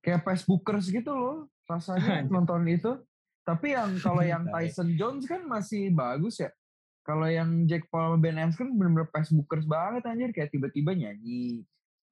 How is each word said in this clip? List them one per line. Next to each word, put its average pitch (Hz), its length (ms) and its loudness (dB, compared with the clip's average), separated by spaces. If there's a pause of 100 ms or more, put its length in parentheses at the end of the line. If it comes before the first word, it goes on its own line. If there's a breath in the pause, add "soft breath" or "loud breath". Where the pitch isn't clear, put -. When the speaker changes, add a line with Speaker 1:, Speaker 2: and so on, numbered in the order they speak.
Speaker 1:
Kayak 175 220 2
Facebookers 190 640 0
gitu 240 240 -2
loh 262 220 -2 (280)
rasanya 175 420 -2
Speaker 2:
<laughs> 175 140 2
Anjir. 139 140 0
Speaker 1:
nonton 175 320 2
itu. 170 260 2 (500)
Tapi 254 360 -2
yang, 208 200 0
kalau 175 240 2
yang 170 240 2
Speaker 3:
<laughs> - 40 -2
Tai. 165 160 -2
Speaker 1:
Tyson 170 320 0
Jones 254 280 -2
kan 359 200 -6
masih 202 480 -2
bagus 156 480 0
ya. 143 80 -4 (520)
Kalau 156 280 -2
yang 165 400 2
Jake 165 180 0
Paul 165 220 0
sama 165 80 4
Ben 160 220 4
Askren 170 340 -2
bener-bener 170 340 4
Facebookers 156 560 0
banget 175 400 0
anjir. 233 300 -4
Kayak 147 160 -4
tiba-tiba 143 420 -2
nyanyi. 120 680 -6 (500)